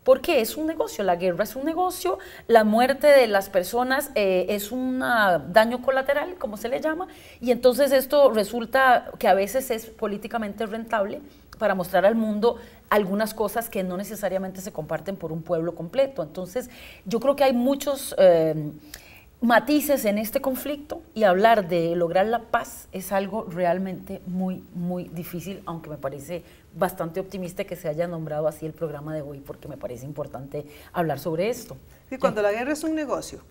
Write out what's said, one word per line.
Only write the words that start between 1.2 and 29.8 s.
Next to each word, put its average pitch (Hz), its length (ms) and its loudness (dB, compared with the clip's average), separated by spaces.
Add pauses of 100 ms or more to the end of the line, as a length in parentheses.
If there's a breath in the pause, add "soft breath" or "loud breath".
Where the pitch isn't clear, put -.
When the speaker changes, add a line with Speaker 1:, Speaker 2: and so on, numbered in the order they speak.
Speaker 1:
es 214 120 -10
un 269 80 -6
negocio, 349 540 -2 (300 loud breath)
la 226 160 8
muerte 254 420 4
de 269 220 8
las 196 200 2
personas, 254 640 0
eh, 190 360 2
es 208 220 -4
un, 254 300 -4
ah, 208 480 2
daño 226 300 4
colateral, 285 540 0
como 214 240 -8
se 226 100 -8
le 269 140 -4
llama, 311 260 -4 (320 loud breath)
y 240 100 -2
entonces 247 420 4
esto 277 380 4
resulta 233 880 2
que - 100 0
a 185 40 8
veces 202 380 0
es 226 160 -4
políticamente 208 800 -6
rentable 220 560 -4 (360 loud breath)
para 202 160 2
mostrar 180 300 2
al 220 100 8
mundo 220 420 2 (340 loud breath)
algunas 208 420 2
cosas 226 380 -4
que 202 140 -4
no 180 120 -4
necesariamente 190 640 -6
se 196 100 -10
comparten 160 460 -6
por 160 160 -8
un 165 80 -6
pueblo 165 340 -2
completo. 247 480 -2
Entonces, 185 460 -8 (380 loud breath)
yo 220 140 -2
creo 277 160 2
que 285 80 4
hay 262 100 4
muchos, 277 640 -2
eh, 160 520 6 (720 loud breath)
matices 262 640 4
en 208 140 0
este 226 240 -2
conflicto 269 580 -6 (140)
y 214 100 2
hablar 202 420 6
de 170 300 0
lograr 175 300 2
la 226 140 0
paz - 520 -6
es 190 180 -10
algo 196 380 -2
realmente 185 760 -2
muy, 185 360 -4 (120)
muy 175 300 -6
difícil, 175 600 -10
aunque 165 240 -10
me 151 80 -12
parece 143 460 -10 (340 loud breath)
bastante 180 440 -4
optimista 190 440 -8
que 180 100 -8
se 165 140 -8
haya 156 180 -2
nombrado 156 420 -4
así 156 180 -6
el 156 60 -8
programa 151 420 -8
de 156 80 -6
hoy, 139 180 -12
porque 139 260 -16
me 143 120 -14
parece 120 260 -12